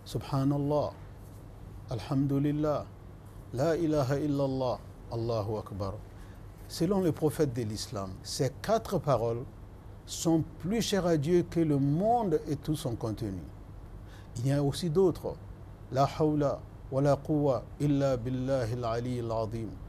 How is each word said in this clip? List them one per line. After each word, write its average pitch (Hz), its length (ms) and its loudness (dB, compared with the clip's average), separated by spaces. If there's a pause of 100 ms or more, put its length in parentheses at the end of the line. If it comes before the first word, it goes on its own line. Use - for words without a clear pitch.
Subhanallah, 139 880 2 (960)
Alhamdulillah, 139 960 2 (720)
La 147 240 2
ilaha 151 400 4
illallah, 135 640 2 (320)
Allahu 113 480 0
Akbar. 98 340 -4 (760)
Selon 190 320 2
le 175 120 4
prophète 147 420 2
de 123 80 -2
l'islam, 104 480 -4 (140)
ces - 360 0
quatre 214 380 0
paroles 117 460 2 (640)
sont 165 360 2 (140)
plus 202 240 0
chères 180 240 2
à 170 100 6
Dieu 165 320 4
que 175 120 0
le 151 180 4
monde 165 680 4
et 151 80 0
tout 151 200 -2
son 113 200 -2
contenu. 101 440 -2 (1000)
Il 117 100 0
y 135 40 4
a 143 120 4
aussi 143 260 0
d'autres. 156 460 4 (560)
La 135 260 4
hawla 147 420 2 (320)
wa 135 120 2
la 143 140 6
quwwa 143 460 2 (160)
illa 139 380 4
billahil 127 680 0
aliyyil 120 480 -2
azim. 110 380 -2 (200)